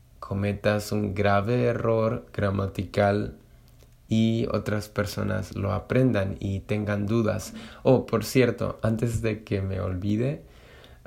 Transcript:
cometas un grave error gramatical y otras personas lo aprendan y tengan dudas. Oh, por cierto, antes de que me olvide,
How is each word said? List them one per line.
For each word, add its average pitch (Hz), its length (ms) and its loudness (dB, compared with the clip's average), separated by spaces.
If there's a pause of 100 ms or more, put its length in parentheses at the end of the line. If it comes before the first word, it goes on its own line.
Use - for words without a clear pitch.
(220)
cometas 101 720 -2
un 104 220 -2
grave 101 500 2
error 113 680 0
gramatical 101 1040 0 (720)
y 113 420 2
otras 104 380 -2
personas 101 680 -4
lo 98 160 0
aprendan 101 680 2
y 98 220 -2
tengan 104 460 -2
dudas. 104 480 0 (280)
Oh, 131 240 4
por 110 180 0
cierto, 117 580 0
antes 113 380 0
de 107 220 -4
que 101 180 -2
me 95 200 -4
olvide, 104 640 -2 (640)